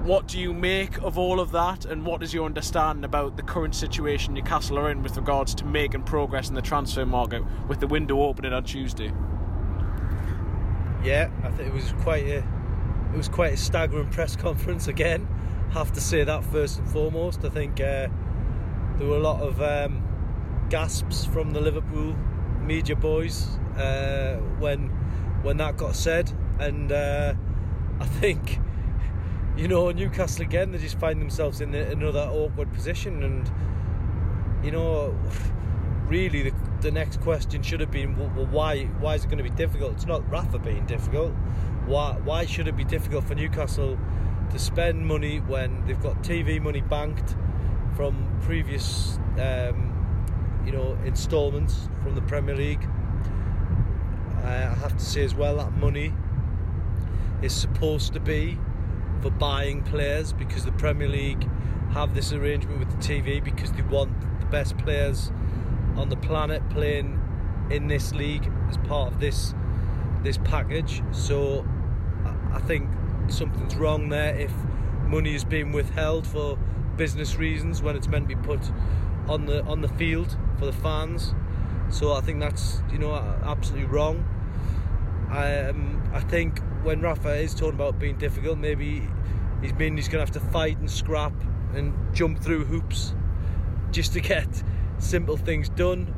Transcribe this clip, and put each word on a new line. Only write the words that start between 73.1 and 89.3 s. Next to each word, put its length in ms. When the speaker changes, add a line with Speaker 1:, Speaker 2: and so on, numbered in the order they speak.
Speaker 2:
something's 480
wrong 320
there 260
if 160
money 280
is 120
being 260
withheld 560
for 300
business 400
reasons 440
when 140
it's 140
meant 180
to 80
be 60
put 180
on 160
the, 180
on 160
the 80
field 480
for 60
the 80
fans. 600
So 220
I 80
think 220
that's, 400
you 60
know, 180
absolutely 720
wrong. 400
Um, 720
I 60
think 400
when 160
Rafa 360
is 200
talking 200
about 240
being 180
difficult, 400
maybe 500